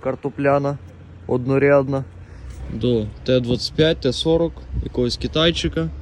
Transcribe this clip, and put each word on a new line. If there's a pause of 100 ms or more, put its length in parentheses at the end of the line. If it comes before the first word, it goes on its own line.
картопляна, (500)
однорядна. (720)
До (180)
Т
двадцять
п'ять,
Т
сорок, (300)
якогось
китайчика. (120)